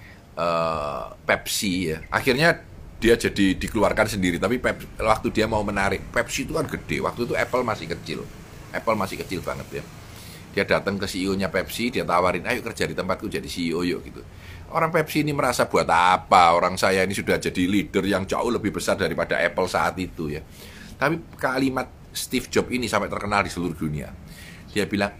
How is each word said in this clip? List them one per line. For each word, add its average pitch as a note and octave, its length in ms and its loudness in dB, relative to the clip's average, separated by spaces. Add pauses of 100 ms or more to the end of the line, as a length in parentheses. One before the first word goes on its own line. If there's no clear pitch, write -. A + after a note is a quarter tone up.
(340)
eh, D#2+ 720 0 (100)
Pepsi F#2 800 0
ya, D#2+ 160 -8
akhirnya C#3 560 4 (320)
dia A2+ 160 6
jadi F#2+ 400 4
dikeluarkan G2+ 560 2
sendiri. F2+ 320 0
Tapi G#2+ 160 2
Pep-, - 400 -4
waktu A2 320 2
dia A2 160 2
mau A2 160 2
menarik, G2+ 480 0
Pepsi - 400 -2
itu D#3+ 80 -2
kan D3 80 0
gede, D#2 320 -4
waktu F2+ 320 -2
itu - 80 0
Apple B2 240 0
masih A2 320 -2
kecil. D2 320 -8 (480)
Apple A2 240 0
masih F#2 240 -4
kecil E2+ 240 -6
banget C#2 240 -6
ya. C#2+ 140 -8 (760)
Dia G2 80 2
datang G2 320 0
ke G2 80 -4
C F#2 160 -4
E F#2+ 80 0
O-nya F#2+ 240 0
Pepsi, G#2 400 -2
dia F#2 80 0
tawarin, F2 480 2
"Ayo A#2 160 -2
kerja G2+ 240 -4
di D#2 80 -10
tempatku F#2 320 -4
jadi C2+ 160 -4
C E2+ 240 -4
E D#2+ 80 0
O F2+ 80 0
yuk," E2+ 160 -2
gitu. - 240 -14 (480)
Orang D#3+ 160 2
Pepsi D#3 320 0
ini D3 80 0
merasa, C#3 400 2
"Buat E2+ 240 4
apa? F2 640 8
Orang F2+ 240 2
saya F#2+ 240 4
ini G2 80 0
sudah F2+ 240 2
jadi F2+ 320 0
leader G2 320 2
yang F#2+ 240 2
jauh F#2 240 0
lebih G2+ 240 0
besar F2+ 240 0
daripada E2 400 0
Apple F2 320 0
saat E2 320 0
itu," D#2+ 320 -6
ya. D2 80 -8 (560)
Tapi E3 240 0 (160)
kalimat C3 480 0 (240)
Steve - 400 -4
Jobs - 240 0
ini B2 160 -2
sampai G#2 160 2
terkenal G2 400 0
di F2+ 80 -8
seluruh E2+ 240 -2
dunia. D2+ 320 -4 (640)
Dia G2 160 0
bilang, G2+ 300 0